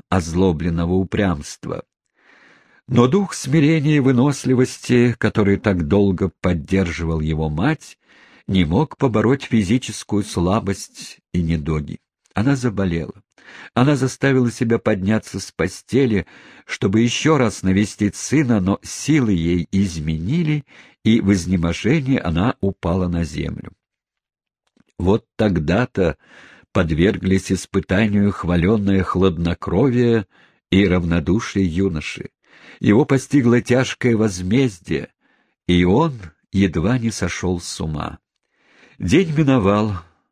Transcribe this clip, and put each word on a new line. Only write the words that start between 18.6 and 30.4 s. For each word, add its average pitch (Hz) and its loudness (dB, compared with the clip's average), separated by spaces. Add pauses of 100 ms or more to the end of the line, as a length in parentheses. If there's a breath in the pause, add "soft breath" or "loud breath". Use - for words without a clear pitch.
силы 131 0
ей 85 0
изменили, 95 -2 (380 loud breath)
и 110 4
в 98 2
изнеможении 95 0
она 87 0
упала 92 -2
на 85 -2
землю. 78 -8 (1300)
Вот 95 0 (100)
тогда-то 90 0 (540 loud breath)
подверглись 92 0
испытанию 101 0
хваленое 95 0
хладнокровие 95 0 (460 soft breath)